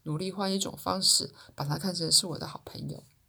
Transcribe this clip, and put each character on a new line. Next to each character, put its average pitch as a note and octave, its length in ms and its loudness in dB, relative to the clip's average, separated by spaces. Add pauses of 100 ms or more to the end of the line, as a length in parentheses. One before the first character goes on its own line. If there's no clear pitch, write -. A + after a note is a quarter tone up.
努 D3+ 160 -2
力 F#3+ 120 -4
换 F#3+ 220 0
一 G3 60 2
种 F#3+ 180 -2
方 F#3 240 0
式 - 320 4 (220)
把 - 100 -4
它 D3+ 140 0
看 F#3 140 -2
成 E3 180 -2
是 - 160 6
我 D#3 100 -6
的 - 100 -6
好 - 160 -12
朋 - 260 -10
友。 - 140 -10 (260)